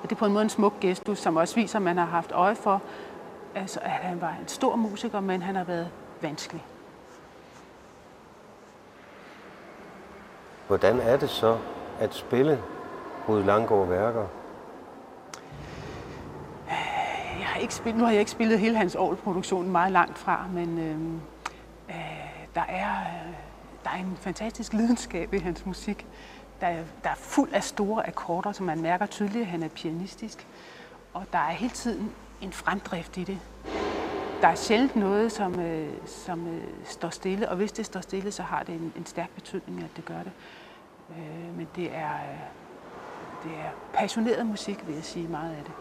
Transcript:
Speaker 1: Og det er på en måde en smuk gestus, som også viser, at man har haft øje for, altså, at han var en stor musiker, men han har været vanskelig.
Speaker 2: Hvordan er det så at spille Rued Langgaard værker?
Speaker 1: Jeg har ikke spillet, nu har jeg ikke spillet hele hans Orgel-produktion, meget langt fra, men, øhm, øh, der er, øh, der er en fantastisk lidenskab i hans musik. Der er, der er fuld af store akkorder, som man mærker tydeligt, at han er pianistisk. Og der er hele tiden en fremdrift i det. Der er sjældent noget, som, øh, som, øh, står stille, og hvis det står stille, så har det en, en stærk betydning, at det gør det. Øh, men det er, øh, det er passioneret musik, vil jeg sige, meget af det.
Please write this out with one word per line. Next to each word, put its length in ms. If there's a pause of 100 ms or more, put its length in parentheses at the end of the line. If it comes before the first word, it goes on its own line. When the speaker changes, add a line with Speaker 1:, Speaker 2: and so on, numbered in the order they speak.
Speaker 1:
Og 60
det 60
er 40
på 60
en 80
måde 100
en 60
smuk 300
gestus, 400
som 160
også 200
viser, 240
at 40
man 140
har 80
haft 260
øje 240
for, 260 (760)
altså, 280
at 60
han 320
var 200
en 60
stor 280
musiker, 440
men 220
han 140
har 80
været 260 (320)
vanskelig. 440 (4000)
Speaker 2:
Hvordan 320
er 180
det 120
så 280 (420)
at 140
spille 480 (680)
Rued 140
Langgaard 440
værker? 380 (3250)
Speaker 1:
Jeg 80
har 120
ikke 140
spillet, 260
nu 60
har 60
jeg 80
ikke 120
spillet 280
hele 180
hans 180
Orgel-produktion, 760
meget 220
langt 260
fra, 360
men, 260
øhm, 400 (680)
øh, 60 (600)
der 140
er, 200
øh, 440 (500)
der 60
er 100
en 220
fantastisk 520
lidenskab 600
i 60
hans 260
musik. 400 (560)
Der 60
er, 160 (200)
der 60
er 60
fuld 380
af 100
store 440
akkorder, 440
som 140
man 160
mærker 240
tydeligt, 360
at 60
han 160
er 40
pianistisk. 800 (680)
Og 180
der 80
er 120
hele 200
tiden 400 (300)
en 100
fremdrift 680
i 60
det. 160 (1000)
Der 60
er 80
sjældent 400
noget, 360
som, 280
øh, 300 (160)
som, 420
øh, 160 (220)
står 240
stille, 400
og 60
hvis 160
det 140
står 160
stille, 300
så 120
har 200
det 120
en, 200
en 100
stærk 240
betydning, 540
at 120
det 100
gør 180
det. 80 (760)
Øh, 480
men 180
det 200
er, 180
øh, 260 (1040)
det 80
er 180 (240)
passioneret 520
musik, 420
vil 80
jeg 80
sige, 240
meget 240
af 120
det. 180